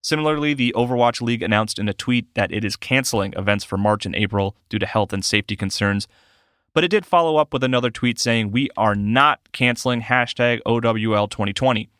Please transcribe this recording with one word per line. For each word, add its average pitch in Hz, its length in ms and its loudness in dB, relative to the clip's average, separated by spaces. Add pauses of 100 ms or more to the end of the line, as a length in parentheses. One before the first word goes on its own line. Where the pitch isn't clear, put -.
Similarly, 151 480 0
the 127 240 0
Overwatch 120 460 2
League 117 220 -2
announced 107 340 0
in 104 100 -2
a 101 60 -4
tweet 120 400 -2
that 98 160 -2
it 104 140 -4
is 98 100 -4
canceling 120 600 -2
events 101 300 0
for 98 120 -6
March 104 280 2
and 92 120 -6
April 101 400 0 (120)
due 107 120 -4
to 92 60 -2
health 104 260 -2
and 98 120 -4
safety 104 300 -2
concerns, 101 540 -2 (680)
but 160 80 2
it 175 80 0
did 202 160 2
follow 165 300 2
up 151 160 2
with 131 100 0
another 127 260 2
tweet 117 300 -2
saying, 113 320 0
"We 127 260 0
are 104 200 2
not 120 560 2
canceling 120 500 0
hashtag 120 640 0
O 117 140 2
W 110 340 0
L 104 140 2
twenty 98 240 -4
twenty. 117 360 -2 (120)